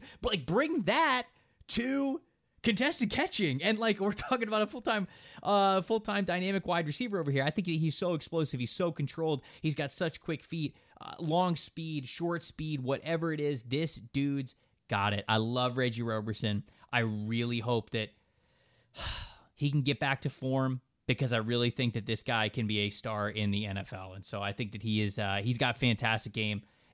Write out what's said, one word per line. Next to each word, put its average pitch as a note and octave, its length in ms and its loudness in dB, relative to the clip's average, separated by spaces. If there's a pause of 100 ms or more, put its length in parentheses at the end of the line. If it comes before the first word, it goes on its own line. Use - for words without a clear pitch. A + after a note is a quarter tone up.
(220)
like, G3 240 0
bring C#4+ 360 4
that B3+ 420 6 (440)
to C4+ 540 0 (400)
contested A#3 480 2
catching." D#3+ 520 2
And, G#3+ 160 2
like, G#3+ 220 2
we're G3+ 120 2
talking A#3 360 0
about G#3+ 140 2
a G#3+ 40 0
full-time, G#3+ 420 -2 (340)
uh, G3 400 6
full-time G#3 420 0
dynamic F3+ 420 0
wide F3 200 2
receiver G3+ 320 -2
over D3 120 0
here. C#3 120 2
I D3 80 2
think F3 160 0
that E3+ 60 0
he's D#3 240 2
so F3 180 0
explosive. D3 460 -2
He's A#2+ 100 -2
so E3+ 220 0
controlled. D#3 500 -2 (180)
He's D#3 140 0
got C#3+ 160 -4
such - 300 -2
quick - 220 -6
feet, D#3 320 -6 (260)
uh, - 180 -14
long E3+ 380 2
speed, D#3 520 -6
short E3+ 340 -2
speed, D#3 380 -4
whatever D#3+ 520 -2
it D3 80 -4
is. C#3+ 240 0
This D3 320 -2
dude's C#3 580 -2 (340)
got G#2 240 2
it. G2+ 160 -2
I A2 80 4
love B2 400 0
Reggie A#2+ 260 0
Roberson. A2 600 -2 (300)
I A#2+ 80 2
really A2+ 580 0
hope A2+ 320 0
that A2 240 -4 (800)
<sighs> - 600 -10
he D3 160 -2
can C#3+ 120 4
get C3+ 180 0
back C3+ 220 0
to C#3 80 -2
form, C3 500 0 (260)
because B2 260 2
I A#2 60 4
really A#2+ 320 2
think A#2+ 240 0
that A2 120 -6
this A2+ 160 -2
guy A2 280 0
can A2 180 -2
be G#2+ 120 0
a G2+ 100 0
star G#2 380 -4
in G#2 220 0
the G#2 160 0
N G2 120 -4
F - 140 -8
L. F#2 200 -10
And G2 120 -14
so G2+ 160 -6
I G2+ 120 -2
think G#2 200 -6
that G#2 100 -10
he G#2+ 180 2
is, G#2 180 0
uh, G2+ 240 0
he's A#2 160 0
got B2 160 2
a - 60 -18
fantastic A2+ 520 0
game. G#2 300 -2 (320)